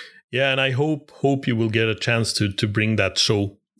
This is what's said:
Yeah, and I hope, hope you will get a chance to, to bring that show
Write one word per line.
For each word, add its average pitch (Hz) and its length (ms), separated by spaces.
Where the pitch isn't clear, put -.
Yeah, 135 180
and 135 100
I 135 120
hope, 147 400
hope 139 340
you 123 100
will 113 140
get 113 180
a 110 60
chance 117 400
to, 104 180
to 110 140
bring 107 300
that 98 220
show 101 400